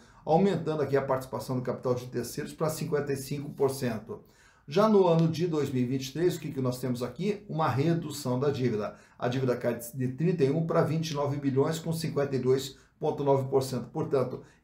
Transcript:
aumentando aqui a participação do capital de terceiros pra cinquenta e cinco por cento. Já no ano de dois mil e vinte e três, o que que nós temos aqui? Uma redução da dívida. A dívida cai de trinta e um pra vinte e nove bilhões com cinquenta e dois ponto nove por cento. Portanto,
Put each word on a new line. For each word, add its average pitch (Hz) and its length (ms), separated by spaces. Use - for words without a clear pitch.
aumentando 156 600
aqui 139 160
a 135 40
participação 131 540
do 123 60
capital 123 320
de - 120
terceiros 120 460
pra 160 160
cinquenta 143 420
e 135 60
cinco 143 340
por 135 200
cento. 110 500
Já 185 180
no 202 200
ano 165 220
de 143 180
dois 147 240
mil 127 140
e - 20
vinte 131 220
e - 40
três, 165 240
o - 40
que 135 120
que 135 80
nós 123 180
temos 123 240
aqui? 180 460
Uma 156 220
redução 131 680
da 143 120
dívida. 110 460
A 123 100
dívida 131 280
cai 117 220
de 127 140
trinta 160 360
e 131 60
um 165 160
pra 165 160
vinte 160 300
e - 20
nove 143 240
bilhões 139 400
com 165 120
cinquenta 139 460
e - 20
dois 131 380
ponto 151 240
nove 135 260
por 135 140
cento. 120 300
Portanto, 143 500